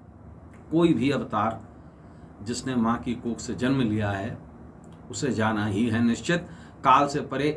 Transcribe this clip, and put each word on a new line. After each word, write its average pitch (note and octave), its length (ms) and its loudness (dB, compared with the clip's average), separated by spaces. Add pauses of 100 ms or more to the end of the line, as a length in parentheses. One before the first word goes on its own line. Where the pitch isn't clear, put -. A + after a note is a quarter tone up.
(720)
कोई E3 240 6
भी B2+ 160 2
अवतार A2 500 -2 (800)
जिसने A#2+ 340 -6
माँ A2+ 220 2
की A#2 160 -4
कोख A2+ 240 -6
से - 160 -8
जन्म C3 260 0
लिया G#2+ 300 0
है, G2+ 280 -6 (720)
उसे C3+ 220 -2
जाना G#2+ 340 0
ही A2 220 2
है A#2 140 2
निश्चित। E3+ 440 2 (380)
काल C#3 240 6
से D3 140 -2
परे C3+ 340 -2